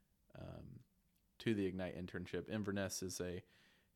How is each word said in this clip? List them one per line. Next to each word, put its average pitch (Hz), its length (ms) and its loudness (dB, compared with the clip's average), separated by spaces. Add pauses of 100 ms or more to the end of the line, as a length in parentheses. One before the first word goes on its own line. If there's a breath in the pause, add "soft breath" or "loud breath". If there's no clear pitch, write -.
(380 soft breath)
um, - 260 -8 (760)
to 117 120 6
the 101 140 6
Ignite 92 340 0
internship. 90 480 -2
Inverness 101 540 0
is 90 180 -2
a, 90 220 -2 (520 soft breath)